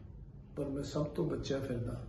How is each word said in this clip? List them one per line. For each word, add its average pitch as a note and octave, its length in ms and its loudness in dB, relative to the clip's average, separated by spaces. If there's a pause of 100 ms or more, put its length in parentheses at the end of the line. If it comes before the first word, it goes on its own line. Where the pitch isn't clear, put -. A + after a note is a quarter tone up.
(560)
ਪਰ C#3+ 100 0
ਮੈਂ C3+ 180 0
ਸਭ D3+ 220 2
ਤੋਂ D#3 240 4
ਬਚਿਆ C3+ 300 2
ਫਿਰਦਾ B2 500 0